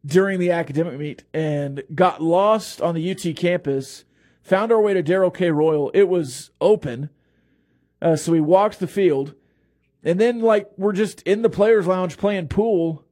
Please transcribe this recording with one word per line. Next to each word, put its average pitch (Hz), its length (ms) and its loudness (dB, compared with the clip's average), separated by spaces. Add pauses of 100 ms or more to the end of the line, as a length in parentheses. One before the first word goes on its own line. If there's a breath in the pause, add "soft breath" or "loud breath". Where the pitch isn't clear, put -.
during 185 340 0
the 175 120 0
academic 160 480 -4
meet 151 240 -10 (100)
and 143 500 -4 (120)
got 175 260 2
lost 190 600 0
on 165 140 -2
the 160 80 -4
U 185 120 -4
T 170 180 -6
campus, 170 720 -4 (380)
found 214 320 0
our 220 80 4
way 208 120 2
to 185 80 2
Darrell 180 300 2
K. 175 200 0
Royal. 151 400 0
It 196 180 4
was 156 500 -4
open. 147 500 0 (920)
Uh, 165 160 2
so 165 160 -2
we 165 80 4
walked 190 400 2
the 180 40 -4
field. 147 500 0 (680)
And 175 160 -2
then, 233 220 0
like, 208 340 2
we're 202 160 -2
just 202 300 -4
in 208 220 -2
the 226 60 4
players' 208 380 2
lounge 185 300 -2
playing 196 320 -4
pool. 175 640 -2